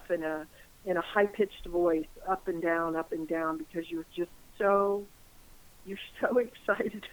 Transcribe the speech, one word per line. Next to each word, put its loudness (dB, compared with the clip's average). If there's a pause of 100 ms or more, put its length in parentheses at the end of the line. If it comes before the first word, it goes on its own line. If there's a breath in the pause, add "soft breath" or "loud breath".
in 0
a, -4 (380 loud breath)
in 2
a 4
high-pitched 2
voice, 4 (220)
up -2
and -2
down, 2
up -4
and -4
down, -2
because -8
you're -6 (100)
just -4 (260)
so, 4 (800)
you're -10 (200)
so 2
<laughs> 8
excited -2